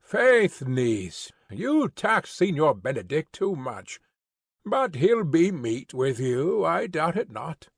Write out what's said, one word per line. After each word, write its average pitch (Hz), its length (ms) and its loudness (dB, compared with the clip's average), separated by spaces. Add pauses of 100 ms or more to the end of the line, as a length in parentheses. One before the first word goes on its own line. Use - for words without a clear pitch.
Faith, 226 640 2
niece, 117 640 -2 (180)
you 247 380 0
tax - 420 -2
Signor 156 440 2
Benedict 104 580 -4
too 190 240 -2
much. 123 420 -10 (640)
But 247 320 0
he'll 214 280 2
be 165 260 4
meat 123 440 -6
with 131 260 0
you, 139 440 0
I 175 220 0
doubt 175 300 -2
it - 140 -4
not. 123 480 -10